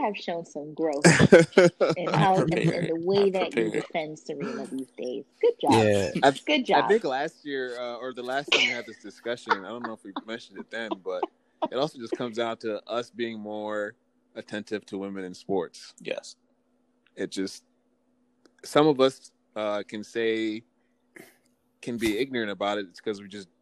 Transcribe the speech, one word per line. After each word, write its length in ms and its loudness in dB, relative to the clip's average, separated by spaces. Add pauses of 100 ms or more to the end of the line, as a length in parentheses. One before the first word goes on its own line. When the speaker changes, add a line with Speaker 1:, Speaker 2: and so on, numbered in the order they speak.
Speaker 1:
have 120 -2
shown 280 -6
some 300 -12
growth 320 0
Speaker 2:
<laughs> 920 8
Speaker 1:
in 160 -2
how, 240 4
Speaker 3:
I'm 60 4 (100)
Speaker 1:
in, 60 0
in 60 0
Speaker 3:
prepared. 260 0
Speaker 1:
the 60 -2
way 300 2
Speaker 3:
I'm 60 2
Speaker 1:
that 240 -2
you 140 2
Speaker 3:
prepared. 160 -2
Speaker 1:
defend 320 -6
Serena 520 -8
these 280 -8
days. 260 -8 (160)
Good 200 4
job. 120 4
Speaker 4:
Yeah. 380 4 (120)
Speaker 2:
I, 100 6
Speaker 1:
Good 280 -2
Speaker 2:
I 20 -4
Speaker 1:
job. 260 2
Speaker 2:
think 160 2
last 420 -4
year, 340 -6
uh, 160 -8
or 160 -10
the 100 -10
last 300 -2
time 140 4
we 80 -4
had 120 -8
this 120 -16
discussion, 640 -6
I 60 -10
don't 160 -10
know 80 -10
if 100 -20
we 80 -16 (140)
mentioned 320 -12
it 120 -18
then, 320 -8
but 220 -6 (460)
it 60 -6
also 220 -2
just 160 -8
comes 220 -6
down 220 -4
to 300 -6
us 220 -6
being 300 -8
more 540 -6 (400)
attentive 520 -8
to 120 -8
women 260 -8
in 100 -12
sports. 640 -6
Speaker 3:
Yes. 360 -10 (800)
Speaker 2:
It 140 -6
just, 340 -8 (1000)
some 220 4
of 140 2
us, 300 0 (260)
uh, 300 -4
can 160 -10
say, 600 -4 (1160)
can 160 -6
be 220 0
ignorant 320 -4
about 280 -2
it. 120 -6
It's 100 -20
'cause 200 -6
we 80 -18
just 200 -16 (120)